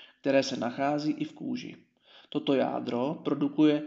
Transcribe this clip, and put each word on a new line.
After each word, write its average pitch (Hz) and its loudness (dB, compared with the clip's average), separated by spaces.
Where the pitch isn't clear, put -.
které 135 4
se 127 -4
nachází 143 -2
i 151 -4
v - -14
kůži. - -10
Toto 147 -2
jádro 127 -2
produkuje 147 2